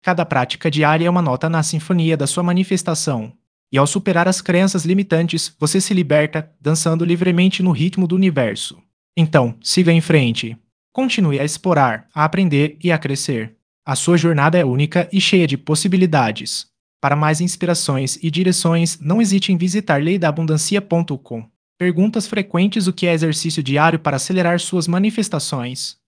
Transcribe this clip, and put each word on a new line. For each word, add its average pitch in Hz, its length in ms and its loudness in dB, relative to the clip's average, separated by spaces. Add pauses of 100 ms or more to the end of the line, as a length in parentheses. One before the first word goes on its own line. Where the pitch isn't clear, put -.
Cada 175 220 -2
prática 135 440 -2
diária 151 360 2
é 175 40 2
uma 180 120 2
nota 151 280 -2
na 165 140 0
sinfonia 160 540 0
da 139 100 -2
sua 180 160 -2
manifestação. 175 880 -2 (400)
E 135 60 0
ao 139 80 4
superar 175 420 0
as 185 140 0
crenças 185 420 0
limitantes, 170 760 -2
você 156 200 0
se 196 140 -2
liberta, 151 680 0
dançando 160 460 0
livremente 180 560 2
no 185 100 4
ritmo 170 360 0
do 175 80 0
universo. 139 680 -2 (340)
Então, 156 460 2
siga 175 300 2
em 165 100 4
frente. 120 560 0 (360)
Continue 196 460 0
a 143 60 -2
explorar, 143 680 0
a 151 100 0
aprender 151 600 0
e 175 80 2
a 160 60 2
crescer. 135 580 -6 (300)
A 139 100 -4
sua 170 220 2
jornada 160 400 2
é 160 80 2
única 147 460 0
e 190 100 0
cheia 180 240 4
de 135 120 -2
possibilidades. 156 1080 0 (320)
Para 143 160 0
mais 156 240 0
inspirações 170 840 -2
e 165 100 -2
direções, 170 680 0
não 180 220 0
hesite 196 300 2
em 180 60 2
visitar 175 440 0
lei 175 160 0
da 170 120 0
abundância 156 520 -2
ponto 170 360 -2
com. 117 300 -12 (300)
Perguntas 190 480 0
frequentes: 190 600 0
o 180 60 0
que - 120 -4
é 170 80 2
exercício 160 480 -2
diário 147 380 2
para 143 180 -2
acelerar 175 420 0
suas 175 280 -2
manifestações? 170 1120 -4 (100)